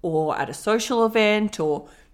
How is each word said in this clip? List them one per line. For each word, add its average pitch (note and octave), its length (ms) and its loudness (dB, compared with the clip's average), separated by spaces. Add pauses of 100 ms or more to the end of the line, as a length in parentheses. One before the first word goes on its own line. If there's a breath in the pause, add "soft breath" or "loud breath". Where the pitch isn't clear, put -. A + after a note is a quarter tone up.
or D#3 360 0
at C#3 120 -4
a D3 40 -10
social A3+ 520 0
event G#3+ 520 2
or D3+ 300 -2 (260 loud breath)